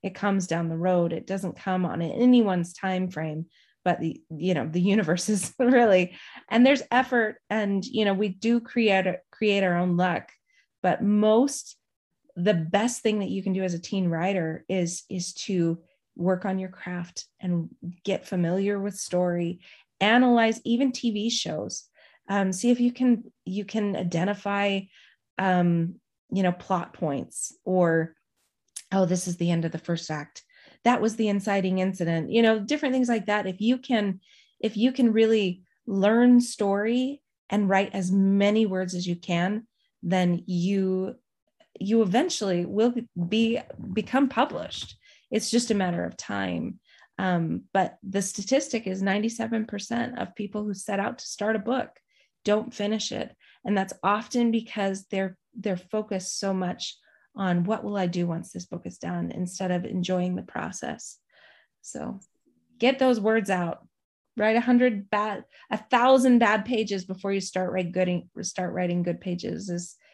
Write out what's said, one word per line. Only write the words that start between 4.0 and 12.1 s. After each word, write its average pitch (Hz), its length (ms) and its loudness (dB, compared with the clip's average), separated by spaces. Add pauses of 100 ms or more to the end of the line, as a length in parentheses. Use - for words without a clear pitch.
you 170 200 0
know, 139 120 -2
the 165 140 -2
universe 180 480 2
is 208 260 -2
<laughs> - 40 -20
really, 233 580 4 (320)
and 240 160 6
there's 269 240 6
effort, 240 480 2 (140)
and, 202 340 0
you 214 200 0
know, 196 100 2
we 202 140 0
do 226 300 0
create, 214 460 2 (260)
create 202 320 2
our 180 140 2
own 175 200 2
luck, 180 340 0 (520)
but 180 200 0
most, 214 720 2 (600)